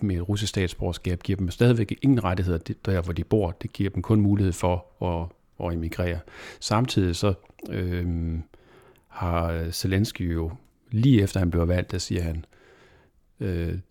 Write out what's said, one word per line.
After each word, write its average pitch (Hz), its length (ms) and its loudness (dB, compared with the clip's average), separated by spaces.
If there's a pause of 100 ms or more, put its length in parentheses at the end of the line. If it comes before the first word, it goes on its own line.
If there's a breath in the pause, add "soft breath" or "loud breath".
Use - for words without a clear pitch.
dem 101 100 0
et 87 180 -2
russisk 101 200 0
statsborgerskab, 90 720 -2
giver 98 140 -2
dem 92 140 -2
stadigvæk 120 500 2
ingen 131 220 4
rettigheder, 92 340 0
det, - 280 -8
der 95 160 2
hvor 87 120 -2
de 85 100 -2
bor. 101 280 2
Det - 220 -10
giver 98 160 -2
dem 92 120 -4
kun 110 200 4
mulighed 101 320 4
for - 520 -2
at, 82 220 -2 (400)
at 85 60 -2
emigrere. 85 460 -4 (400 loud breath)
Samtidig 104 560 2
så, 101 180 0 (360)
øhm, 87 760 -2 (640 loud breath)
har 85 640 -2
Zelensky 92 600 0
jo, 82 180 -2 (400)
lige 113 300 6
efter 95 180 0
han 87 120 2
blev 85 160 2
valgt, 87 240 0
der - 60 -4
siger 92 240 -4
han, 80 240 -4 (920 soft breath)
øh, 85 340 -4 (180)